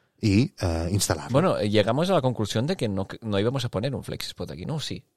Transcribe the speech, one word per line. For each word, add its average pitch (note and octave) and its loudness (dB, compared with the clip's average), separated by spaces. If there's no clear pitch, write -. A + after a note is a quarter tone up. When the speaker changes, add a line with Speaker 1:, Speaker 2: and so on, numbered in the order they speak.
Speaker 1:
y, A2+ 4
eh, E2 0
instalarlo. G2 0
Speaker 2:
Bueno, D3 2
llegamos G#2+ 2
a G3 4
la D#3 4
conclusión A2+ 0
de F#3 -2
que A#2+ -2
no, F#2+ -2
no G#2 0
íbamos A#2+ 0
a - -4
poner B2 -2
un - -6
Flexispot - -8
aquí, D2+ -10
¿no? D3+ -4
Sí. - -8